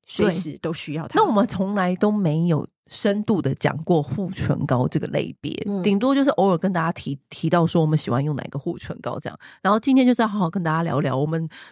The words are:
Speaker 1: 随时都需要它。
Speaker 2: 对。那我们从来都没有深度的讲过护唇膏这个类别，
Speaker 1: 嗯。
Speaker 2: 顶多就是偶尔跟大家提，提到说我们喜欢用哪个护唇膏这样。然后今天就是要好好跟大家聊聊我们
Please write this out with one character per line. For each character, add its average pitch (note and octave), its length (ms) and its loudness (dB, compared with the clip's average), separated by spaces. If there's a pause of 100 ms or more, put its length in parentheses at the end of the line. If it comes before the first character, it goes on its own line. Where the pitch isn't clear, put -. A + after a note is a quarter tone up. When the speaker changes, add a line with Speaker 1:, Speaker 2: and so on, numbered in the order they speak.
Speaker 1:
随 - 240 0
时 E3+ 300 -4
都 E3+ 160 -4
需 - 180 -8
要 D#3 160 -6
它。 - 60 -8
Speaker 2:
对。 G4 80 4
那 G#4+ 40 6
我 D#4 60 0
们 G#3+ 160 4
从 G3 260 -2
来 F#3 220 0
都 G#3 160 2
没 F3 360 2
有 D#3+ 200 0 (200)
深 G#3 360 -2
度 G3+ 160 2
的 C#3 140 0
讲 C#3+ 200 -2 (100)
过 E3 180 2
护 F3+ 280 -4
唇 - 360 -2
膏 B2+ 200 2
这 - 140 -2
个 - 60 -4
类 - 340 -4
别， - 100 -8 (160)
Speaker 1:
嗯。 G3 160 -4
Speaker 2:
顶 G3 160 2
多 C4 160 2
就 C#4 80 2
是 C4+ 80 2
偶 G3 200 2
尔 E3+ 80 2
跟 F#3 160 -2
大 E3 100 -2
家 E3+ 80 0
提， - 260 -8 (120)
提 - 180 -4
到 E3 180 4
说 E3+ 140 2
我 D#3+ 60 4
们 D#3 100 4
喜 D3+ 140 -4
欢 B2 120 0
用 D3 140 -4
哪 - 140 -8
个 - 80 -8
护 E3+ 180 -6
唇 - 240 -12
膏 - 180 -8
这 - 120 -10
样。 D#2 80 -14 (240)
然 G3 100 2
后 G#3+ 80 2
今 C4+ 160 2
天 C4 80 6
就 B3 80 6
是 A#3+ 80 2
要 A3+ 80 2
好 G#3 100 -4
好 F3 120 0
跟 F3+ 120 -2
大 E3 80 0
家 D#3+ 120 0
聊 D#3+ 180 0
聊 C3+ 160 0
我 C3+ 80 0
们 D#3+ 240 -2 (240)